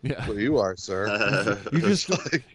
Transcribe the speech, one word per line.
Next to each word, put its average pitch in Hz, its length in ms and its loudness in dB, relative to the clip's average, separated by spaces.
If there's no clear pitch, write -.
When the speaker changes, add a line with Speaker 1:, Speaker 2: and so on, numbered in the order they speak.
Speaker 1:
Yeah. 139 120 -2
Speaker 2:
That's 131 140 -6
what 110 100 -4
you 131 200 2
are, 95 180 2
sir. 101 920 0
Speaker 3:
<laughs> - 60 -10
Speaker 1:
You 160 80 2
just, 190 300 2
Speaker 2:
<laughs> 175 220 -2
Like 151 100 0